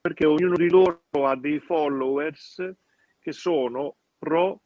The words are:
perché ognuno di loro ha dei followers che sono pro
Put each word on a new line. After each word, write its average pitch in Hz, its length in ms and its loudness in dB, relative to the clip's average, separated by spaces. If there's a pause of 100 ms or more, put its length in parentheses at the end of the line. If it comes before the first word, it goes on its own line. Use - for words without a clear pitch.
perché 165 260 0
ognuno 175 300 4
di 170 140 4
loro 180 400 2
ha 135 260 0
dei 143 240 -4
followers 147 1120 -4 (480)
che 160 120 -10
sono 135 640 -2 (220)
pro 170 480 0